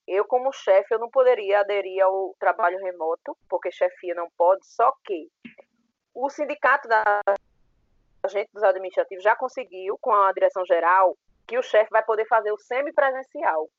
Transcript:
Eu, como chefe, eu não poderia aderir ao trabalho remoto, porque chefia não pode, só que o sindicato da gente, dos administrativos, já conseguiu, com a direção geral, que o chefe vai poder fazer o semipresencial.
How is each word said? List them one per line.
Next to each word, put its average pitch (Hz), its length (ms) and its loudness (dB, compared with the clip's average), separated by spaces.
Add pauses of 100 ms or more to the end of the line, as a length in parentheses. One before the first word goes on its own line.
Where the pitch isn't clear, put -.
Eu, 196 180 -2
como 262 280 -2
chefe, 196 400 2
eu 220 60 -2
não 233 100 -8
poderia 226 500 2
aderir 196 420 -2
ao 190 380 0
trabalho 180 400 0
remoto, 175 580 -6 (120)
porque 180 220 -4
chefia 180 440 -4
não 175 220 -10
pode, 180 280 2
só 240 280 0 (100)
que 175 240 -8 (880)
o 262 160 -6
sindicato 277 580 -2
da 220 160 2 (1300)
gente, 202 240 -6
dos 208 100 -4
administrativos, 185 600 -2
já 214 120 4
conseguiu, 208 640 -8
com 240 140 -2
a 196 180 4
direção 185 340 0
geral, 175 520 4 (300)
que 226 100 -6
o 254 60 -2
chefe 214 280 2
vai 220 120 2
poder 220 220 -2
fazer 214 260 0
o 208 60 -4
semipresencial. 262 1080 -2 (120)